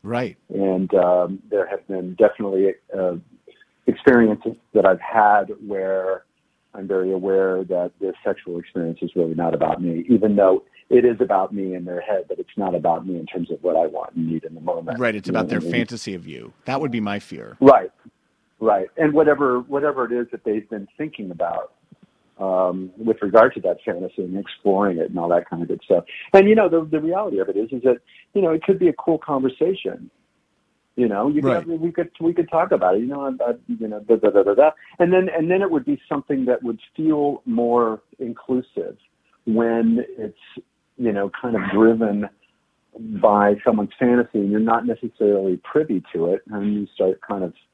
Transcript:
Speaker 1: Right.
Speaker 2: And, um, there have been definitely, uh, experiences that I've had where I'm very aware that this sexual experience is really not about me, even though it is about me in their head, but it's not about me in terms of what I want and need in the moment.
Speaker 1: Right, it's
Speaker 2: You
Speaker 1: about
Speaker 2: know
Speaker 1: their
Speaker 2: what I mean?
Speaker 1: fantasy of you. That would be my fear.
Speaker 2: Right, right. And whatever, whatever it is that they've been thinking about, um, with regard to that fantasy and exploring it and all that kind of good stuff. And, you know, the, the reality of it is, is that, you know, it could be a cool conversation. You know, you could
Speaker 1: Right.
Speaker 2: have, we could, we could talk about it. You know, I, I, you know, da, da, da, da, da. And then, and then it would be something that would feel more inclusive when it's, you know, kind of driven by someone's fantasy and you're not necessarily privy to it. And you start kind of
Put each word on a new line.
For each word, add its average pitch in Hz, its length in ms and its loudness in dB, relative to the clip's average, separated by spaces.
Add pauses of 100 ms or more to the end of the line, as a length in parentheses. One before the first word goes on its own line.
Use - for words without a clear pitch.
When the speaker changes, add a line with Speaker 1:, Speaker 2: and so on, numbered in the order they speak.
Speaker 1:
Right. 117 320 -6 (180)
Speaker 2:
And, 95 400 0
um, 90 560 2
there 98 160 0
have 98 220 -10
been 92 260 -8
definitely, 95 600 0 (220)
uh, 90 200 -2 (720)
experiences 113 680 2 (200)
that 98 120 4
I've 92 140 4
had 104 460 2 (200)
where 95 560 -4 (520)
I'm 98 120 -12
very 92 240 -2
aware 95 540 0
that 87 260 -4 (100)
this 92 220 -6
sexual 90 380 -6
experience 82 420 -8
is 85 140 -6
really 82 180 0
not 82 200 -2
about 80 280 -2
me, 85 260 -4
even 104 280 4
though 95 260 4 (280)
it 123 140 6
is 117 160 2
about 98 320 0
me 95 220 -6
in 90 100 -10
their 87 160 -8
head, 98 280 -4
but 87 100 -8
it's - 180 -12
not 95 180 -4
about 82 320 -2
me 90 120 -6
in 78 80 -10
terms 85 240 -8
of 82 120 -8
what 87 140 0
I 82 100 2
want 78 280 -8
and 82 160 -4
need 80 140 -6
in 82 100 -14
the 82 60 -18
moment. 82 400 -6
Speaker 1:
Right, 117 140 0
it's 101 120 -10
Speaker 2:
You - 60 -6
Speaker 1:
about 110 140 -2
Speaker 2:
know - 40 -8
Speaker 1:
their - 80 -2
Speaker 2:
what 80 60 -6
I 85 80 -6
mean? - 80 -
Speaker 1:
fantasy 113 340 -8
of 82 140 -14
you. 60 240 -18 (140)
That 135 140 -4
would 147 120 -4
be 117 80 -4
my 101 180 -4
fear. - 420 -16
Speaker 2:
Right, 127 300 8 (680)
right. 104 360 2
And 151 160 2
whatever, 143 480 4
whatever 139 440 -2
it 117 80 -6
is 120 180 -4
that - 140 -12
they've 107 260 -4
been 101 160 -10 (100)
thinking 147 340 -10
about, 85 420 -6 (680)
um, 92 580 -2
with 113 260 -2
regard 110 320 6
to - 80 -10
that 90 220 -2
fantasy 92 380 -6
and 92 160 -6
exploring 98 600 -2
it 80 120 -2
and 90 80 -6
all 85 120 -4
that 87 200 2
kind 85 120 -6
of 82 60 -6
good - 160 -6
stuff. 87 200 2 (280)
And, 196 160 8
you 214 60 8
know, 214 140 4
the, 165 160 2
the 156 160 -2
reality 175 400 -2
of 95 80 -2
it - 80 -4
is, 113 160 -2
is 123 100 -8
that, 123 160 4 (360)
you 202 80 2
know, 165 100 2
it 160 100 -2
could 190 160 2
be 180 100 4
a 147 40 4
cool 160 260 0
conversation. 139 920 -4 (840)
You 123 140 2
know, 107 200 0
you 147 140 0
could 135 60 0
Speaker 1:
Right. 165 200 0
Speaker 2:
have, 165 120 -4
we 170 120 -2
could, 170 180 -4 (100)
we 165 120 0
could 170 160 -2
talk 170 240 0
about 95 240 2
it. 107 40 0
You 120 80 -4
know, 143 140 -6
I, 127 280 -4
I, 117 40 -2 (120)
you 113 220 -6
know, 104 120 -10
da, 110 160 4
da, 107 140 2
da, 98 140 4
da, 101 100 2
da. 147 160 6 (300)
And 175 120 4
then, 185 160 2
and 165 220 -2
then 190 120 2
it 190 80 -2
would 147 140 -2
be 143 240 -4
something 139 380 -4
that 123 160 0
would 113 160 -6 (180)
feel 147 480 0
more 117 560 0 (200)
inclusive 127 760 -6 (480)
when 117 600 2 (120)
it's, - 220 -12 (580)
you 120 160 -2
know, 101 180 -4 (100)
kind 120 160 -4
of 95 60 -2 (100)
driven 107 560 2 (920)
by 104 340 4 (100)
someone's 107 340 0
fantasy 120 400 0
and 101 120 0
you're 104 100 0
not 117 260 0
necessarily 104 720 -2
privy 120 440 -2 (100)
to 85 220 -2
it. - 160 -6
And 104 240 -4
you 104 200 -4
start 95 260 -2
kind 101 240 -6
of 82 80 -8 (220)